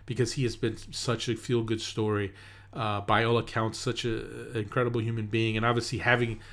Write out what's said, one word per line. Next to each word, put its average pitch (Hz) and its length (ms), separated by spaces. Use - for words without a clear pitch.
because 120 260
he 131 120
has 110 120
been 110 220
such - 380
a 113 80
feel-good 113 460
story. 104 500
Uh, 104 300
by 107 220
all 117 120
accounts, 113 420
such 123 280
a, 113 140
an 120 60
incredible 120 440
human 110 260
being, 113 300
and 110 80
obviously 117 340
having, 120 420